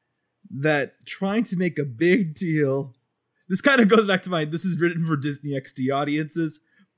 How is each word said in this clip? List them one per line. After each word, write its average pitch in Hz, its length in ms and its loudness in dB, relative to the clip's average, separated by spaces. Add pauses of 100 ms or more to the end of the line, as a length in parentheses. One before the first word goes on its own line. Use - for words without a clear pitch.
(520)
that 143 540 -2
trying 202 400 -2
to 185 100 -6
make 175 240 -2
a 147 60 -2
big 156 500 2
deal, 139 580 -2 (540)
this 185 140 -2
kinda 269 240 6
goes 214 220 6
back 185 160 2
to 185 60 -10
my, 165 160 0
"This 156 200 -4
is 170 140 0
written 170 260 0
for 160 100 0
Disney 143 400 -4
X - 160 -6
D 131 180 -4
audiences," 151 720 -4 (360)